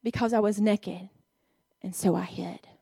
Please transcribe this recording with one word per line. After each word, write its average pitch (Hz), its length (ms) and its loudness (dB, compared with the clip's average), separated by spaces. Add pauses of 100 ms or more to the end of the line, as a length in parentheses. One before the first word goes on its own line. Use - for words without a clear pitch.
because 226 320 0
I 226 60 4
was 208 200 2
naked, 196 480 0 (720)
and 185 160 -10
so 175 180 4
I 180 100 -2
hid. 180 440 -12 (140)